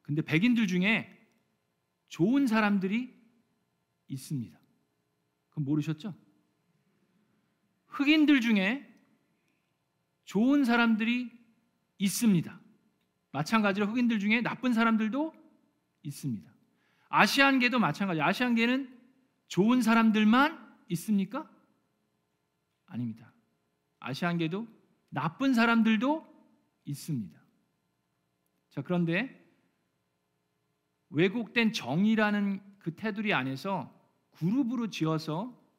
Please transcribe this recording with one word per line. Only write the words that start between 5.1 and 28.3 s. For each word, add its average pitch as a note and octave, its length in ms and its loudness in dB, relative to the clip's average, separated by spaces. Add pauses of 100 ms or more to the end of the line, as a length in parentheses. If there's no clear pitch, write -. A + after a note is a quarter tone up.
그럼 D3+ 160 -6
모르셨죠? D3+ 500 -4 (1800)
흑인들 C#4+ 460 4
중에 A3 440 2 (1400)
좋은 C4+ 400 2
사람들이 A#3 680 2 (680)
있습니다. G3 600 0 (720)
마찬가지로 G3+ 560 0
흑인들 A#3 320 0
중에 G#3+ 220 0
나쁜 - 320 -2
사람들도 A3+ 600 0 (680)
있습니다. C3+ 480 -8 (560)
아시안계도 B3 720 2
마찬가지. E3+ 420 -2
아시안계는 A#3+ 720 0 (540)
좋은 A#3 340 2
사람들만 A3+ 960 4 (140)
있습니까? G3 600 -4 (1400)
아닙니다. A2+ 460 -10 (680)
아시안계도 E3+ 680 -6 (420)
나쁜 E3 440 -2
사람들도 A#3 760 2 (560)
있습니다. C3+ 560 -10 (1300)